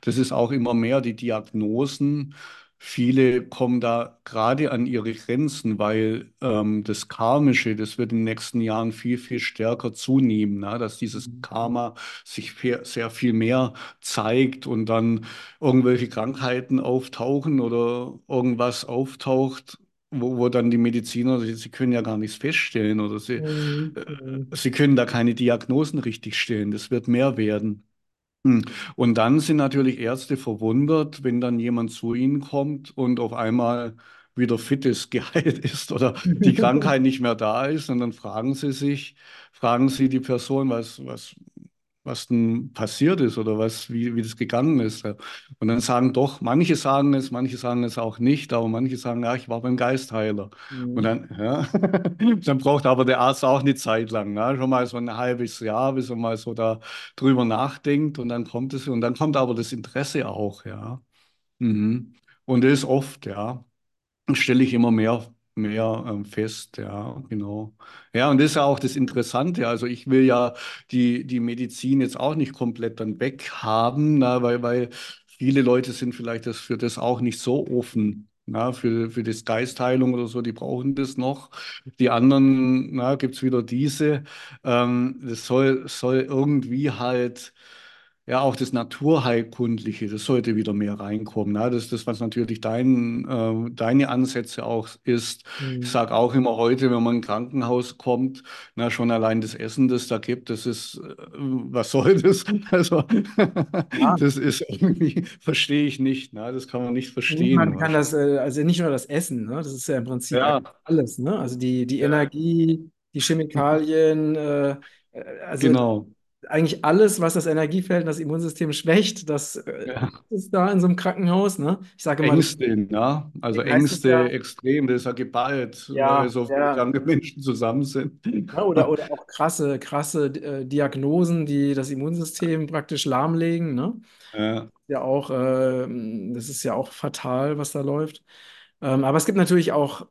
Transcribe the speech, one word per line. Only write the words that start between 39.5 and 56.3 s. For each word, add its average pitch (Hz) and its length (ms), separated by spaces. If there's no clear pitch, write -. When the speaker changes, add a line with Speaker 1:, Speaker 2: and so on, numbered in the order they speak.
Speaker 1:
fragen 123 360
sie 135 200
die 131 100
Person, 135 500
was, 117 360
was, - 300
was 127 240
denn 117 460
passiert 143 480
ist 123 160
oder 110 200
was, 110 340
wie, 117 240
wie 117 60
das 110 140
gegangen 127 460
ist. 110 240
Und 110 100
dann 117 100
sagen 123 340
doch, 135 280
manche 165 340
sagen 139 380
es, 131 180
manche 123 260
sagen 120 280
es 113 120
auch 113 220
nicht, 139 340
aber 117 140
manche 123 300
sagen, 120 260
ja, 120 120
ich 123 140
war 117 120
beim 127 160
Geistheiler. 110 720
Speaker 2:
Mhm. 123 240
Speaker 1:
Und 117 100
dann, 113 340
ja, 123 360
<laughs> 180 640
dann 139 120
braucht 139 280
aber 127 200
der 123 140
Arzt 135 260
auch 135 160
eine 139 140
Zeit 113 360
lang, 104 220
ne? 117 240
Schon 131 120
mal 127 180
so 120 100
ein 120 180
halbes 123 440
Jahr, 120 340
bis 123 160
er 120 60
mal 113 220